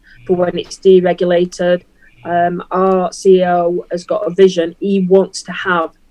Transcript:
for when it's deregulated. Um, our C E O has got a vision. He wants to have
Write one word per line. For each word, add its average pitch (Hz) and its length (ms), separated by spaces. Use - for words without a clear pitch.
for 185 120
when 175 200
it's - 220
deregulated. 180 1040
Um, 175 480
our 185 400
C 190 280
E 180 60
O 175 460
has 175 140
got 165 200
a 170 80
vision. 175 460
He 196 220
wants 185 420
to 185 80
have 175 400